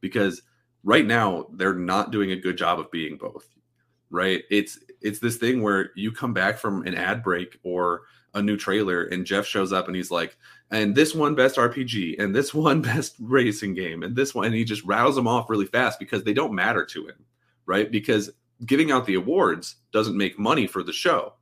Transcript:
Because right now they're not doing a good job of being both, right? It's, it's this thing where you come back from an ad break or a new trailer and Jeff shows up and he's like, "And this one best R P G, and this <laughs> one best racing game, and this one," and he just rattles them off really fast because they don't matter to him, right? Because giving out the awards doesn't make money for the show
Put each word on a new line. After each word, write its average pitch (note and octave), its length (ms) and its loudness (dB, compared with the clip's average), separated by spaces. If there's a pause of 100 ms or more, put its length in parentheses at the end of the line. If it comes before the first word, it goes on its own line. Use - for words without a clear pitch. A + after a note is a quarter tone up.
Because F#2+ 400 -2 (420)
right A#2+ 220 6
now G#2+ 480 2
they're F#2+ 220 2
not F2+ 360 0
doing G2+ 200 0
a F#2+ 40 -2
good F2+ 220 -4
job E2+ 220 0
of D#2 100 -8
being D2+ 280 -6
both, - 300 -14 (640)
right? F#2 400 0
It's, G2+ 300 0 (220)
it's G#2+ 180 -4
this A#2 180 -2
thing B2 240 2
where G2+ 340 2
you G#2 160 -4
come A#2 220 -4
back G2 240 0
from G2 300 -4
an F#2 80 -2
ad F#2+ 260 -2
break F2+ 420 -4
or F2+ 400 -2 (300)
a G#2 80 -2
new G#2 160 2
trailer G2 460 0
and F2+ 220 -4
Jeff G2 200 -2
shows F#2+ 260 -2
up F#2 160 0
and F2+ 80 -6
he's F2+ 140 -6
like, E2+ 280 -4 (340)
"And G#2+ 240 2
this D#3 180 4
one D3+ 220 2
best C3 220 4
R A#2+ 120 4
P C3 140 -4
G, G2 340 -4
and G2+ 160 0
this C#3 200 0
<laughs> - 0 -
one D3+ 280 2
best B2 380 -2
racing A2+ 540 0
game, E2+ 300 -6
and A#2 120 -6
this C3+ 200 -2
one," G#2 100 -2
and A2+ 100 0
he A#2 80 0
just G#2+ 220 -4
rattles A#2 300 2
them B2 120 2
off A#2 220 0
really G#2 160 2
fast A#2+ 340 0
because G2 240 -4
they G#2+ 100 0
don't B2 200 0
matter G2 320 0
to - 220 -10
him, - 180 -20 (400)
right? G#2 260 0
Because G#2+ 380 0 (360)
giving D3 260 4
out B2+ 140 2
the F#2+ 100 0
awards F#2+ 640 0 (140)
doesn't A2 260 2
make G2 200 -2
money A2 300 2
for F#2 160 -6
the D#2+ 100 -8
show C3+ 480 0